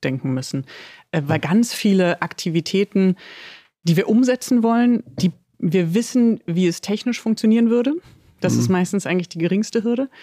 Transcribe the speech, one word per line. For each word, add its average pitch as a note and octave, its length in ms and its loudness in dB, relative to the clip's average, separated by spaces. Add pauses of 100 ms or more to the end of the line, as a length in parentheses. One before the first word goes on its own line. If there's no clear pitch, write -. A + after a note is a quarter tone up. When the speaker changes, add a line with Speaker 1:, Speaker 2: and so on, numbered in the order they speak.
Speaker 1:
denken C3+ 300 -4
müssen. C3 320 -6 (460)
Äh, D#3+ 140 -2
weil D3+ 140 -2
ganz G#3 340 0
viele F#3 480 0
Aktivitäten, F#3+ 920 -2 (680)
die E3 140 2
wir F#3+ 100 0
umsetzen B3 560 2
wollen, A#3 400 2 (160)
die F3+ 120 2 (260)
wir E3+ 360 0
wissen, A#3 520 2
wie F3 220 0
es E3+ 140 -2
technisch A3+ 380 -4
funktionieren A3+ 500 2
würde. B3 260 0 (440)
Das - 140 0
Speaker 2:
Mhm. A#2+ 60 2
Speaker 1:
ist A#2+ 100 0
meistens F#3 360 0
eigentlich F3 240 -2
die E3 100 -10
geringste G3 440 -2
Hürde. A#3+ 260 -2 (120)